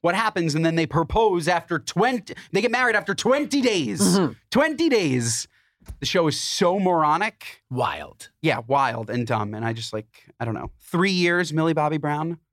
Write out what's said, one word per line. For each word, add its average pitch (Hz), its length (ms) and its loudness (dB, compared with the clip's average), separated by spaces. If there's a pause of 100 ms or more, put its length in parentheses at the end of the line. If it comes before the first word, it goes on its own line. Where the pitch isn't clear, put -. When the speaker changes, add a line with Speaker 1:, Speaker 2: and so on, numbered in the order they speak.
Speaker 1:
what 170 120 2
happens, 190 400 -2
and 160 100 0
then 165 80 2
they 165 140 0
propose 175 600 0
after 170 300 0
twenty, 226 560 -2 (180)
they 190 100 0
get 233 100 2
married 240 240 2
after 196 180 0
twenty 277 480 2
days. 175 400 0
Speaker 2:
Mm-hmm. 180 320 4 (160)
Speaker 1:
Twenty 311 400 2
days. 131 580 0 (520)
The 139 80 -6
show 175 200 2
is 147 120 -2
so 185 400 0
moronic. 175 880 0
Speaker 2:
Wild. 92 600 -6 (120)
Speaker 1:
Yeah, 127 240 0
wild 120 460 0
and 120 160 -2
dumb. 107 260 -2
And 110 100 -8
I 113 100 -2
just, 113 200 -10
like, 110 140 -8 (320)
I 117 60 -4
don't 113 100 -4
know. - 240 -10
Three 185 320 0
years, 175 420 0
Millie 160 200 2
Bobby 151 260 0
Brown. 156 400 -4 (140)